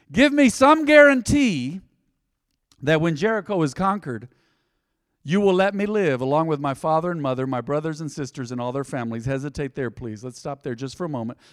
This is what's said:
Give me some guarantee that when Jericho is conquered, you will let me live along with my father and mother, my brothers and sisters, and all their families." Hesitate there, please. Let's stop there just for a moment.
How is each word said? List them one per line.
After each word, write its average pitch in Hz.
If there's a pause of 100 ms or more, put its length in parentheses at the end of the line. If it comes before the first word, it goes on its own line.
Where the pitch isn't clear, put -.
(120)
Give 269
me 285
some 302
guarantee 254 (1000)
that 151
when 165
Jericho 196
is 143
conquered, 147 (920)
you 175
will 196
let 190
me 202
live 180
along 147
with 147
my 139
father 160
and 165
mother, 131
my 127
brothers 151
and 151
sisters, 127
and 123
all 123
their 139
families." 117
Hesitate 135
there, 123
please. 110
Let's 127
stop 143
there 127
just 131
for -
a 160
moment. 120 (140)